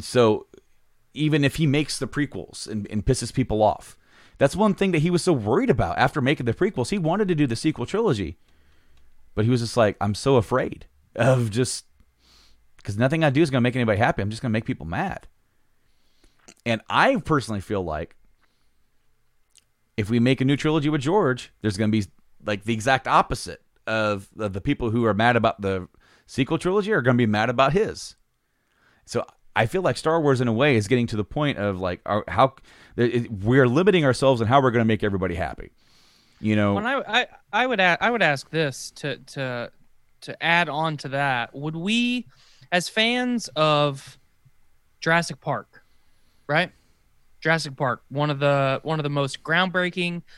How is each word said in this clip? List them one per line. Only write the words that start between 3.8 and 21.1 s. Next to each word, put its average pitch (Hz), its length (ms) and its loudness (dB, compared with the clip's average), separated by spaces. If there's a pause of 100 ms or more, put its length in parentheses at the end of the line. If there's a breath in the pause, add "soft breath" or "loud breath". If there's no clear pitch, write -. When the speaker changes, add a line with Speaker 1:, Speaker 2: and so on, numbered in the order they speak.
Speaker 1:
that's 139 180 2
one 202 180 2
thing 190 180 0
that 160 80 2
he 170 100 2
was 175 120 0
so 180 100 2
worried 143 380 2
about 101 280 0
after 139 220 2
making 135 260 0
the 113 80 0
prequels. 175 360 -2
He 208 80 -2
wanted 185 300 0
to 180 60 0
do 147 120 2
the 113 100 -2
sequel 135 300 -2
trilogy, 127 520 -2 (960)
but 107 100 0
he 117 60 2
was 123 100 2
just 117 160 -6
like, 107 240 2
"I'm 101 140 -2
so 135 220 2
afraid - 500 -2 (280)
of 120 360 2
just, 117 340 -4 (1000 soft breath)
'cause 101 140 -8
nothing 135 260 0
I 151 80 4
do 135 120 2
is 147 80 2
gonna 131 100 2
make 120 160 2
anybody 110 220 2
happy. 120 240 0
I'm 101 80 -4
just 110 100 -10
gonna 117 120 -4
make 110 120 -2
people 131 220 -8
mad." 120 400 -6 (1400)
And 113 240 -4
I 147 280 4
personally 127 440 -2
feel 98 240 -4
like 78 320 -8 (1800)
if 101 120 -2
we 120 100 2
make 127 220 2
a 135 40 0
new 139 120 2
trilogy 151 320 0
with 151 140 -2
George, 147 580 0